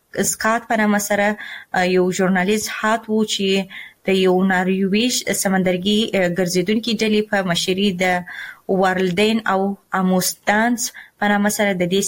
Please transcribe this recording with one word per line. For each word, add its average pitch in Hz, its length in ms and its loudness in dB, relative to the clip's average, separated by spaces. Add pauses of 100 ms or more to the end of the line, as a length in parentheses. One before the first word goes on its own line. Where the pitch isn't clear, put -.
(340)
سکاټ 226 400 -2
په 214 100 2
نامه 208 240 2
سره 202 880 -2
یو 180 100 4 (140)
ژورنالیز 190 500 0 (120)
هات 220 280 -2
و 220 140 2
چې 196 580 -2 (260)
د 190 120 2
یو 185 120 4 (160)
نارویج 190 640 0 (280)
سمندرګي، 185 580 0 (380)
ګرځېدونکي 190 540 0 (100)
ډلې 214 280 2
په 202 80 0 (140)
مشري 190 360 0 (140)
د - 20 2 (760)
وارلډین 190 600 2 (120)
او 190 80 0 (400)
اموستانس 202 920 0 (280)
په 208 100 0
نامه 208 260 2
سره 202 160 0
د 180 200 0
دې 196 160 2